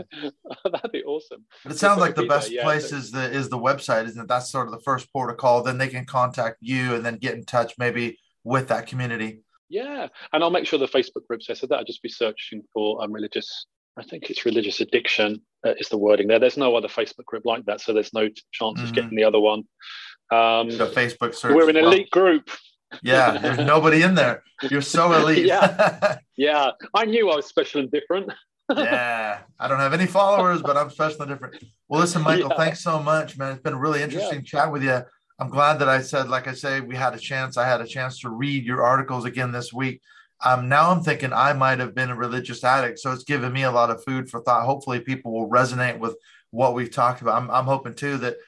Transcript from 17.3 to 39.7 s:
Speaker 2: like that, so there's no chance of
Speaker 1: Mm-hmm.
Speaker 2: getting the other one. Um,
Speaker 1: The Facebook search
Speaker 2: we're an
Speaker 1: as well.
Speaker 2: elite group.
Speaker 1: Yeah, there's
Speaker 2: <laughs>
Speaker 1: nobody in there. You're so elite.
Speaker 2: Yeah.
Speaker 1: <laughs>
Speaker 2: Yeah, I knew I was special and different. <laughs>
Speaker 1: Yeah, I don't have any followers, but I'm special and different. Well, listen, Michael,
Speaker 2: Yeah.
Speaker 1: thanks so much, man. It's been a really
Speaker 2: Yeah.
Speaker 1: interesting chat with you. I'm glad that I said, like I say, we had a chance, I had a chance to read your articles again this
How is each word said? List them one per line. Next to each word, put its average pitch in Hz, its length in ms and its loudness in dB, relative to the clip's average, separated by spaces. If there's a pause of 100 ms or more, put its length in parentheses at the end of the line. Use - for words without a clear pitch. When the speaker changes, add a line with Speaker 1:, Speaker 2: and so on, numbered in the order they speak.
Speaker 2:
like 117 200 -2
that, 104 160 -4
so 113 120 -4
there's 107 200 0
no 110 160 0 (220)
chance 113 280 -4
of 120 60 -4
Speaker 1:
Mm-hmm. 117 100 -8
Speaker 2:
getting 117 200 -2
the 107 100 4
other 110 140 6
one. 107 240 4 (680)
Um, 113 380 4
Speaker 1:
The 117 180 -2
Facebook 120 480 -2
search 127 180 2
Speaker 2:
we're 160 160 8
an 156 80 4
Speaker 1:
as 160 60 6
well. 170 100 8
Speaker 2:
elite 190 180 2
group. 175 380 4 (540)
Speaker 1:
Yeah, 127 340 4
there's 123 200 -2
Speaker 2:
<laughs> 147 180 4
Speaker 1:
nobody 156 280 6
in 185 120 6
there. 123 280 2 (280)
You're 143 100 0
so 170 320 2
elite. 160 320 6
Speaker 2:
Yeah. 190 760 4
Speaker 1:
<laughs> - 60 -20 (120)
Speaker 2:
Yeah, 143 300 2 (240)
I 220 120 2
knew 214 260 2
I 151 60 4
was 143 100 -6
special 147 340 -2
and 131 100 -6
different. 180 460 -2
<laughs> - 40 -20 (340)
Speaker 1:
Yeah, 117 640 -2 (200)
I 127 100 -6
don't 135 100 0
have 139 140 2
any 180 140 2
followers, 185 540 4
but 143 160 0
I'm 143 120 0
special 156 340 -4
and 139 80 -8
different. 131 240 -12 (320)
Well, 151 140 2
listen, 175 200 0
Michael, 160 300 2
Speaker 2:
Yeah. 165 60 0
Speaker 1:
thanks 160 260 0
so 160 180 -2
much, 151 360 -2
man. 135 160 -6
It's 131 100 -14
been 120 100 -4
a 117 60 -8
really 147 200 0
Speaker 2:
Yeah. 147 60 -2
Speaker 1:
interesting 151 380 -6
chat 151 280 -2
with 139 120 -4
you. 127 180 2 (380)
I'm 131 100 -6
glad 143 300 4
that 139 100 4
I 131 120 4
said, 131 280 -2
like 127 180 -2
I 127 60 -8
say, 135 280 -4
we 123 140 -10
had 127 180 -2
a 117 40 -12
chance, 131 400 -8
I 123 100 2
had 123 140 2
a 117 60 -8
chance 127 320 -8
to 123 100 -10
read 131 360 -2
your 123 180 0
articles 131 420 2
again 123 280 -4
this 123 180 -8